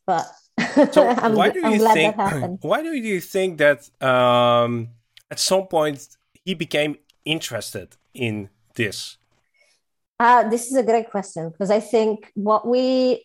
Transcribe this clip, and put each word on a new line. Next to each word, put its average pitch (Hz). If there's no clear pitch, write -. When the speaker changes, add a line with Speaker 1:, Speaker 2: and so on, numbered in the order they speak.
Speaker 1:
but 170
<laughs> 262
Speaker 2:
So 285
Speaker 1:
I'm 233
Speaker 2:
why 220
Speaker 1:
gl-, -
Speaker 2:
do 359
Speaker 1:
I'm 220
Speaker 2:
you 214
Speaker 1:
glad 220
Speaker 2:
think, 214
Speaker 1:
that 202
happened. 175
Speaker 2:
<clears throat> 156
why 285
do 330
you 220
think 185
that, 147
um, 120
at -
some 190
point 151
he 190
became 151
interested 113
in 107
this? -
Speaker 1:
Uh, 233
this 240
is 269
a 247
great 226
question, 165
'cause 196
I 214
think 214
what 208
we, 254